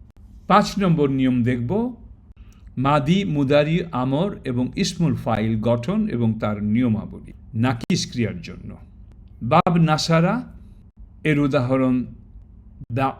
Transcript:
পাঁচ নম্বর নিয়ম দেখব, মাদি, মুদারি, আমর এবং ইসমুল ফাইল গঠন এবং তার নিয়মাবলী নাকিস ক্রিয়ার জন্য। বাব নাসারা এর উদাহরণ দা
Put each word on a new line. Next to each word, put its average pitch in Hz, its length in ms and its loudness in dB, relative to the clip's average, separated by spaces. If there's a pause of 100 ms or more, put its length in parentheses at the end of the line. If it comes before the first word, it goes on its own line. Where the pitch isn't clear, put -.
(460)
পাঁচ 202 320 2
নম্বর 156 320 4
নিয়ম 131 320 2
দেখব, 127 520 -2 (840)
মাদি, 151 460 2
মুদারি, 147 680 2
আমর 135 520 -2
এবং 123 320 -2
ইসমুল 170 380 0
ফাইল 113 460 0
গঠন 120 480 0
এবং 113 300 0
তার 104 260 -4
নিয়মাবলী 107 680 -2 (220)
নাকিস 120 560 -2
ক্রিয়ার 95 320 -4
জন্য। - 340 -16 (680)
বাব 160 340 2
নাসারা 165 680 2 (840)
এর 151 160 2
উদাহরণ 131 640 0 (880)
দা 135 140 0 (140)